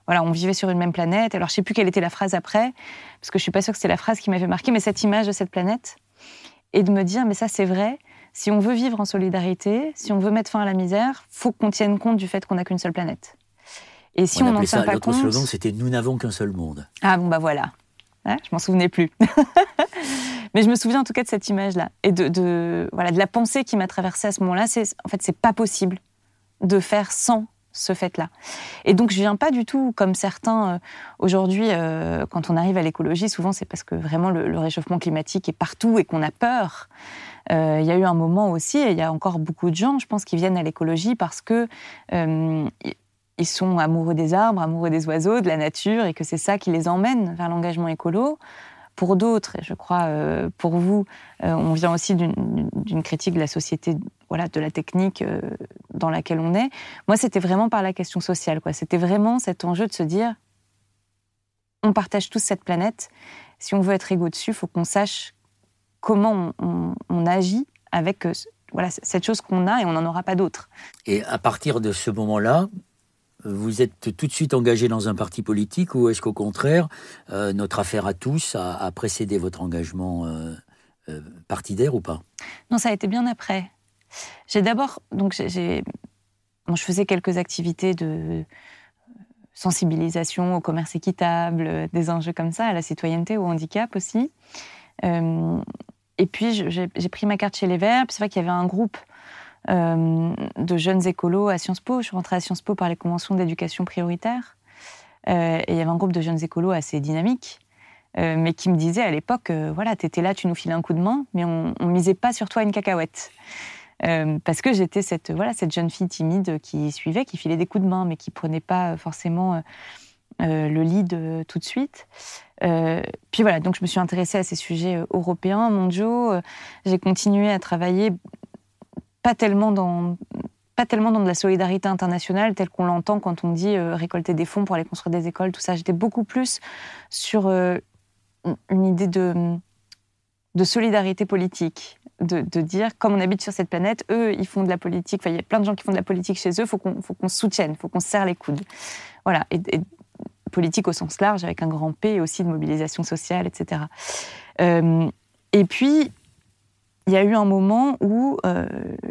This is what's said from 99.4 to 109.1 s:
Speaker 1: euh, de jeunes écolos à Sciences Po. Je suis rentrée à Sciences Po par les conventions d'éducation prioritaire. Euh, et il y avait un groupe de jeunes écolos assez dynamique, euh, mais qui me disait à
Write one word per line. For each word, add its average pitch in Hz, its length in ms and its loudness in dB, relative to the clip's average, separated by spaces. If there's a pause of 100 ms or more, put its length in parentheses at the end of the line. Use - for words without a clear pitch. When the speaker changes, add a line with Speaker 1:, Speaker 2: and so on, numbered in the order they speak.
Speaker 1:
euh, 165 640 2 (220)
de 175 200 0
jeunes 180 300 2
écolos 185 420 0
à 185 100 0
Sciences - 220 -4
Po. 254 200 -2
Je 226 80 -6
suis 190 80 -8
rentrée 180 200 -2
à 180 40 0
Sciences 175 220 -6
Po 208 120 -2
par 185 140 0
les 170 80 -2
conventions 175 380 -2
d'éducation 170 500 -2
prioritaire. 180 720 -4 (720)
Euh, 165 380 2
et - 60 -2
il 170 40 2
y 165 40 2
avait 160 100 0
un 170 60 2
groupe 185 160 2
de 170 80 0
jeunes 160 240 0
écolos 170 260 0
assez 151 300 -2
dynamique, 160 600 -2 (580)
euh, 160 180 0
mais 165 160 2
qui - 160 -2
me 175 80 4
disait 170 260 2
à 208 80 2